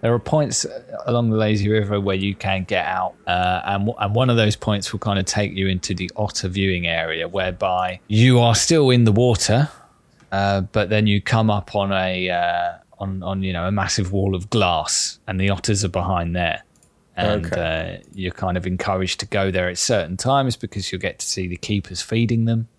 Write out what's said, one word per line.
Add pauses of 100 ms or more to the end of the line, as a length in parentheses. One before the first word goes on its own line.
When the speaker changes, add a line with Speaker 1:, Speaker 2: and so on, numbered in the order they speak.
Speaker 1:
There
are
points (400)
along
the
lazy
river
where
you
can
get
out, (140)
uh,
and
w-,
and
one
of
those
points
will
kind
of
take
you
into
the
otter
viewing
area,
whereby
you
are
still
in
the
water, (640)
uh,
but
then
you
come
up
on
a,
uh, (260)
on,
on,
you
know,
a
massive
wall
of
glass,
and
the
otters
are
behind
there, (540)
and
Speaker 2:
Okay.
Speaker 1:
uh,
you're
kind
of
encouraged
to
go
there
at
certain
times
because
you'll
get
to
see
the
keepers
feeding
them. (120)